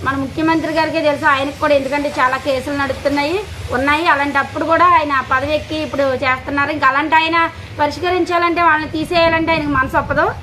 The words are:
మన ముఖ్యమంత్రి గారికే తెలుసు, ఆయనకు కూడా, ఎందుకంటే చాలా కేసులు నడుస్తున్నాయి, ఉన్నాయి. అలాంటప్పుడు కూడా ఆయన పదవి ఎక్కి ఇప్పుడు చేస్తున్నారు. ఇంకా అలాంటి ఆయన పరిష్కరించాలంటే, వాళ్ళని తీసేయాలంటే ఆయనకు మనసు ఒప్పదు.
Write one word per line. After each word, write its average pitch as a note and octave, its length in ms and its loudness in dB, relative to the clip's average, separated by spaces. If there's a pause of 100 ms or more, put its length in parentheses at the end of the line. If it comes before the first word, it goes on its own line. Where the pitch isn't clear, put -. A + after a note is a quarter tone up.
మన C4 120 -2
ముఖ్యమంత్రి D#4 560 0
గారికే D#4 280 0
తెలుసు, D4 240 0
ఆయనకు C#4 360 2
కూడా, D4 140 4
ఎందుకంటే C#4 340 0
చాలా B3+ 280 0
కేసులు C4 400 -2
నడుస్తున్నాయి, C#4+ 640 -2 (320)
ఉన్నాయి. C#4+ 340 0
అలాంటప్పుడు C#4+ 580 0
కూడా E4 200 4
ఆయన D4+ 480 4
పదవి C#4 220 0
ఎక్కి D4+ 220 -4
ఇప్పుడు D4 260 -2
చేస్తున్నారు. C4+ 680 -2
ఇంకా C#4+ 160 0
అలాంటి C#4+ 280 0
ఆయన D#4+ 360 2 (300)
పరిష్కరించాలంటే, E4+ 840 0
వాళ్ళని D#4 280 2
తీసేయాలంటే E4 600 0
ఆయనకు D4+ 160 -2
మనసు C4+ 300 0
ఒప్పదు. D4 340 0 (100)